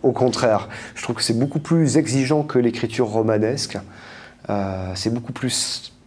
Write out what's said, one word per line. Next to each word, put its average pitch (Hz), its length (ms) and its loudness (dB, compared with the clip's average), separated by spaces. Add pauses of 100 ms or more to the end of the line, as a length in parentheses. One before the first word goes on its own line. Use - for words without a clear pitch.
au 131 100 4
contraire, 117 560 2 (280)
je - 60 -10
trouve 117 140 -4
que - 60 -4
c'est 113 160 0
beaucoup 147 220 0
plus 151 380 4
exigeant 135 440 2
que 151 160 0
l'écriture 120 480 0
romanesque. 110 720 0 (720)
Euh, 95 480 -4
c'est 110 160 -2
beaucoup 120 220 -6
plus - 580 -4 (140)